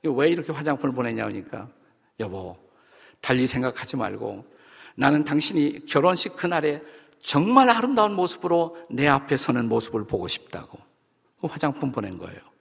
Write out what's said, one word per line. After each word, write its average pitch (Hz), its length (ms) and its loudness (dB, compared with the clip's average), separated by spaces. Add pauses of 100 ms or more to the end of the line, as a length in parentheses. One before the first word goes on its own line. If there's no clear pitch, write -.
"왜 143 240 2
이렇게 170 240 0
화장품을 143 420 -2
보냈냐?" 117 300 -2
하니까, 104 440 -10 (520)
"여보, 95 360 -8 (640)
달리 127 260 2
생각하지 127 500 -4
말고 104 480 -6 (500)
나는 147 300 4
당신이 147 640 0
결혼식 175 500 2
그날에 156 460 0 (380)
정말 233 500 6
아름다운 226 440 2
모습으로 175 640 0 (140)
내 135 180 2
앞에 135 280 2
서는 123 320 0
모습을 110 360 -2
보고 92 240 -4
싶다고." - 500 -10 (600)
그 170 80 -6
화장품 143 420 -2
보낸 98 260 -6
거예요. 90 240 -14 (200)